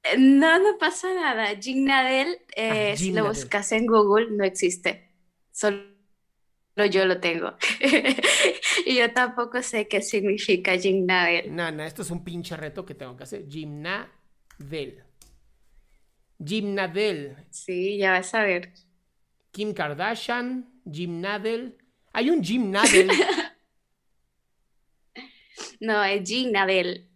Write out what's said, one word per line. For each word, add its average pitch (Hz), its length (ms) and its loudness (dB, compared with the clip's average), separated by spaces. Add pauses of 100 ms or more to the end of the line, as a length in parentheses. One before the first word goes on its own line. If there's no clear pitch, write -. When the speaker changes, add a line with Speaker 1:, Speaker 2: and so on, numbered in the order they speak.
Speaker 1:
Eh, 165 140 2
no, 277 400 8
no 415 200 4
pasa 349 360 -2
nada. 226 460 -2
Jignadel, 269 760 0 (180)
eh, 214 380 -2
Speaker 2:
Ah, - 20 -6
Speaker 1:
si 185 160 -2
lo 214 120 2
Speaker 2:
Jignadel. - 40 0
Speaker 1:
buscas 202 440 -4
en 220 140 2
Google, 220 460 4
no 202 120 0
existe. 180 680 -2 (420)
Solo 202 300 -2 (1080)
yo 190 160 4
lo 180 140 2
tengo. 170 360 -4 (240)
<laughs> - 1040 2
Y 254 100 2
yo 233 160 2
tampoco 247 500 -2
sé 214 260 -4
qué 214 140 -2
significa 196 760 0
Jignadel. 180 760 0
Speaker 2:
Nana, 156 300 -6
esto 156 160 -12
es 156 80 -10
un 170 140 -8
pinche 170 320 -10
reto 151 280 -12
que 143 100 -16
tengo 127 220 -16
que 131 80 -18
hacer. - 240 -14
Jignadel. 151 1600 -12 (1400)
Jignadel. 190 920 -4 (140)
Speaker 1:
Sí, 190 480 -4
ya 190 140 2
vas 185 220 -2
a 220 80 2
ver. 180 300 -2 (800)
Speaker 2:
Kim 208 200 -6
Kardashian, 208 720 -4 (380)
Jim 170 360 -8
Nadel. 220 560 -6 (360)
Hay 247 180 0
un 320 120 2
Jim 208 280 0
Nadel. 269 580 6
Speaker 1:
<laughs> - 240 -2 (2250)
No, 214 240 0
es 196 240 0
Jignadel. 196 880 0